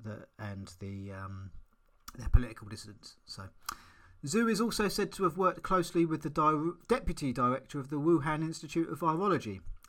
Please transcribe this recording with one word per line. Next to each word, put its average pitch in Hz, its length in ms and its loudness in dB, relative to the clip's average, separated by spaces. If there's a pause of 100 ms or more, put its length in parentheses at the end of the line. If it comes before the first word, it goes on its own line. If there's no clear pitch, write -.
the, 107 240 -12 (120)
and 98 420 -8
the, 98 320 -10
um, 98 380 -12 (680)
their 120 120 -6
political 110 400 6
dissidents. 107 480 -14 (100)
So, - 180 -12 (800)
Zhu 220 260 2
is 208 120 2
also 214 260 2
said 202 240 -2
to 196 120 -2
have 165 120 2
worked 185 260 2
closely 170 440 2
with 156 160 -2
the 156 80 -4
di-, 156 400 2 (180)
deputy 156 460 0
director 131 440 0
of 135 120 -8
the 151 60 -4
Wuhan 156 460 2
Institute 165 460 -4
of - 120 -8
Virology. 160 600 0 (280)